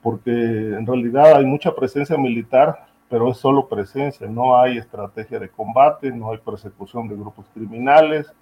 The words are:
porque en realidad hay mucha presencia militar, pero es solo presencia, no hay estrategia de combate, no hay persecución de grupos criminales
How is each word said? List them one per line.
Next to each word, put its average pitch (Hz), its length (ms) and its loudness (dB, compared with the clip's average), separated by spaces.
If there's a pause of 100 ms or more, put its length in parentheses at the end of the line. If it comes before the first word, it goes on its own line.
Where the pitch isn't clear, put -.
porque 113 280 -4
en 110 560 -4
realidad 127 500 4
hay 151 80 4
mucha 139 300 -2
presencia 143 420 -4
militar, 131 720 0 (240)
pero 120 200 0
es 120 80 -6
solo 139 300 0
presencia, 120 580 -8
no 123 320 0
hay 123 200 2
estrategia 107 600 -12
de 98 120 -14
combate, 127 640 2
no 113 180 -10
hay 110 80 -10
persecución 104 720 -14
de 101 80 -12
grupos 104 380 -16
criminales 139 880 2